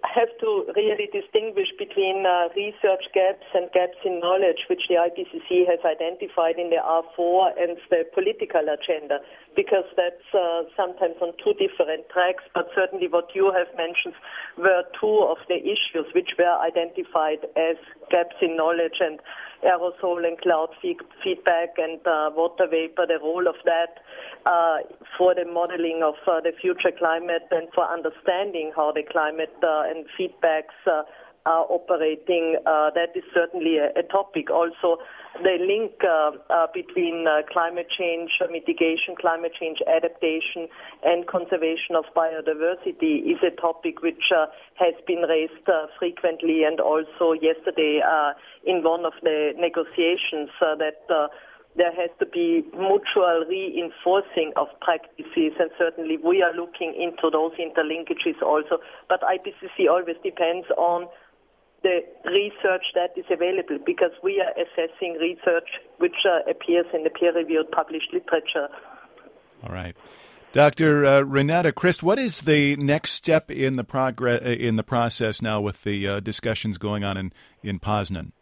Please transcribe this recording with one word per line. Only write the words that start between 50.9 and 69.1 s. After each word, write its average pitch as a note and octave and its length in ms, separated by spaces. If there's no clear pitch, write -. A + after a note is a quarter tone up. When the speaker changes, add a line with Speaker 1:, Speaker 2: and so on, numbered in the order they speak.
Speaker 1:
uh, D3+ 160
there F3 160
has F3 280
to G3+ 80
be E3+ 360
mutual F#3 720
reinforcing F3+ 1080
of - 120
practices, D#3 800
and E3 200
certainly E3 400
we F3 240
are E3+ 100
looking E3+ 420
into E3+ 380
those D#3+ 220
interlinkages D#3+ 880
also. D3+ 360
But F#3 160
I F#3 140
P G3 200
C F#3+ 160
C F3+ 140
always E3+ 340
depends F3 440
on F3 320
the F3+ 180
research F#3+ 600
that F3 220
is F3+ 140
available, F3 540
because F3 280
we G3 180
are F3+ 120
assessing E3+ 680
research E3+ 480
which, F3 160
uh, E3+ 260
appears E3+ 440
in D#3+ 80
the D#3 80
peer-reviewed D#3+ 600
published D#3+ 400
literature. D#3+ 560